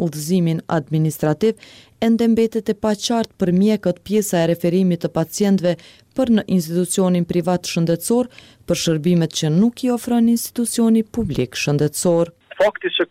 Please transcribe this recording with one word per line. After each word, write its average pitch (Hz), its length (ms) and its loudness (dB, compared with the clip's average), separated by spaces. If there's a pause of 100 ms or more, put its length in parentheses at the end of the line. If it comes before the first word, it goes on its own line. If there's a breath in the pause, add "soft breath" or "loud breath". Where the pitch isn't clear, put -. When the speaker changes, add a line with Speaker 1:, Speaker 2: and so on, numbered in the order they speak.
Speaker 1:
udhëzimin 165 640 -2 (100)
administrativ, 156 840 0 (420 loud breath)
ende 233 260 2
mbetet 226 460 0
e - 0 -
paqartë 220 680 -4
për 180 140 0
mjekët 196 480 2
pjesa 202 400 0
e 165 80 2
referimit 170 540 0
të 160 100 -6
pacientëve 175 600 0 (440 loud breath)
për 262 160 0
në 208 100 2 (120)
institucionin 175 760 0
privat 180 400 -2
shëndetësor, 170 600 0 (360 loud breath)
për - 180 -2
shërbimet 165 540 0
që 156 160 -2
nuk 214 320 2
i 247 80 0
ofron 233 400 0
institucioni 226 720 0
publik 135 560 -4
shëndetësor. 170 720 0 (240)
Speaker 2:
Fakti 190 400 0
që 170 140 0